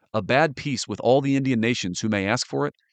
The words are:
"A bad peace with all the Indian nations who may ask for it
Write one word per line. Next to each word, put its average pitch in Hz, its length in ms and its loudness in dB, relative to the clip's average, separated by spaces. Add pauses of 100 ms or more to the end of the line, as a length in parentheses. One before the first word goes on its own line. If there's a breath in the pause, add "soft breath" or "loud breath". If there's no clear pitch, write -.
(120)
"A 107 100 -2
bad 131 320 2
peace 135 320 -6
with 101 140 -6
all 135 220 4
the 139 140 0
Indian 131 240 2
nations 110 400 -2
who 113 100 -2
may 101 160 0
ask 113 200 0
for 139 200 -4
it 143 80 -10 (180)